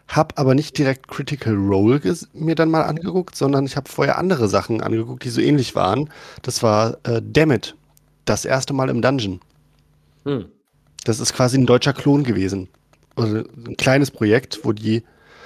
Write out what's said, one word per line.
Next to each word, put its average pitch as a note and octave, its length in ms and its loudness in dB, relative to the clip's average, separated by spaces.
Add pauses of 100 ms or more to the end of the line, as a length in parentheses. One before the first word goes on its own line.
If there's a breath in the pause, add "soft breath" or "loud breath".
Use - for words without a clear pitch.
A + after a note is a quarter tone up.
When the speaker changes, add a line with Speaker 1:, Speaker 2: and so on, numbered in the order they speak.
Speaker 1:
hab - 320 -2
aber C3 160 4
nicht D3 240 -2
direkt C3+ 300 -2
Critical B2+ 480 -4
Role G2+ 420 4
ges-, F3 340 -2
mir D#3+ 220 -2
dann D#3+ 160 2
mal D#3+ 140 2
angeguckt, F3 520 -4
sondern C#3 300 0
ich C3 100 -6
hab C#3 120 -6
vorher C#3 280 0
andere D3+ 320 0
Sachen G2+ 320 0
angeguckt, A#2 440 -4
die B2 40 -6
so A#2+ 140 -2
ähnlich C#3 320 2
waren. G#2 360 0 (300 loud breath)
Das - 220 -6
war, A2 400 2
äh, A#2 200 -2
Dammit, B2 540 0 (480)
das - 220 -2
erste C3 260 -2
Mal C3+ 160 -2
im A#2+ 140 -2
Dungeon. A2 400 -2 (840)
Speaker 2:
Hm. B2+ 220 -4 (580)
Speaker 1:
Das A#2 160 -2
ist B2 140 -4
quasi B2+ 240 2
ein B2+ 80 4
deutscher B2 260 4
Klon C#3+ 320 2
gewesen. F#2+ 460 -2 (460)
Oder A2 280 -2 (220)
ein A2 100 -10
kleines C3+ 360 2
Projekt, A2 500 0
wo A2+ 100 -2
die, A2 300 -2 (440 loud breath)